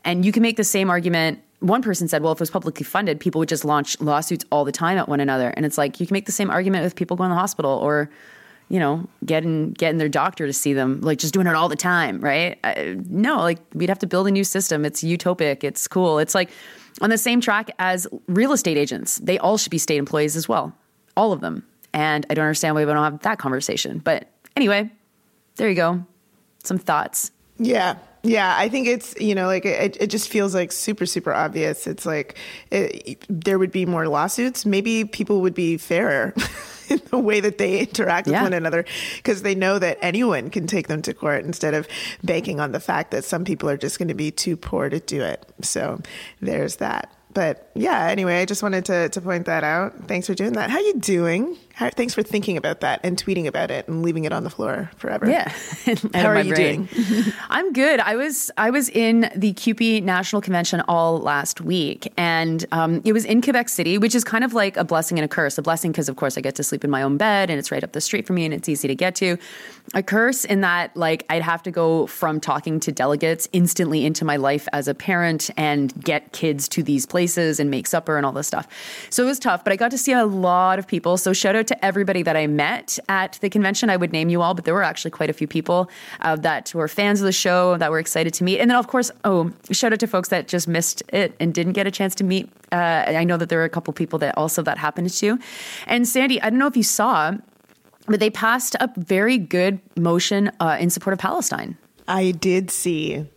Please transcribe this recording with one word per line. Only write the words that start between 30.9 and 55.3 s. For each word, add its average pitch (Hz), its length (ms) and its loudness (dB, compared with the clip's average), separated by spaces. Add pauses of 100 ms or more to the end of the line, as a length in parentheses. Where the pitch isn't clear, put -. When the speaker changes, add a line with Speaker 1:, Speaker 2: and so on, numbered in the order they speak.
Speaker 2:
super 165 280 -2
obvious. 156 540 -2
It's - 180 -8
like, 151 320 -6 (320)
it, - 600 -4
there 190 280 0
would 185 140 0
be 185 140 -2
more 160 240 0
lawsuits. 196 560 -2
Maybe 208 400 2
people 208 340 0
would 180 140 2
be 165 240 0
fairer 147 560 0 (280)
<laughs> - 280 -18
in - 200 2
the 254 80 0
way 214 220 2
that 202 180 0
they 202 220 0
interact - 480 0
with 147 60 2
Speaker 1:
Yeah. 208 100 2
Speaker 2:
one 185 100 0
another, 165 320 0 (380)
'cause 202 180 0
they 196 140 0
know 190 220 2
that 175 240 0
anyone 175 480 0
can 170 180 -4
take 175 200 -2
them 156 140 -2
to - 120 -6
court 147 300 -2
instead 156 300 -4
of 151 120 -2 (380)
banking 170 380 -2
on 143 100 -2
the 143 80 -4
fact - 320 -2
that - 140 -4
some 175 180 -4
people 156 260 -2
are 143 60 0
just 143 240 -6
gonna 170 160 -2
be 151 160 -4
too - 240 -2
poor - 340 -4
to 147 120 -4
do 143 200 -6
it. 87 240 -6 (160)
So - 380 -4 (420)
there's 151 360 -4
that. - 340 -6 (220)
But 165 420 -2
yeah, 226 320 0
anyway, 180 320 0
I 185 60 2
just 202 180 -4
wanted 190 220 -2
to, 175 240 0
to 190 120 -6
point 175 260 -4
that 160 180 0
out. 170 420 -2
Thanks 185 200 -4
for 196 60 -2
doing 214 200 -2
that. 214 160 -2
How 294 100 0
you 415 140 2
doing? 196 640 0 (200)
How, 247 140 -2
thanks 240 240 -2
for 220 80 0
thinking 202 340 -2
about 151 220 -4
that - 240 -2
and 180 200 -2
tweeting 180 220 -2
about 165 240 -2
it - 180 -6
and 165 140 -4
leaving 165 240 -2
it 156 80 -2
on - 100 -4
the 175 60 -6
floor 135 480 -6
forever. - 320 -2
Speaker 1:
Yeah. 311 240 0 (160)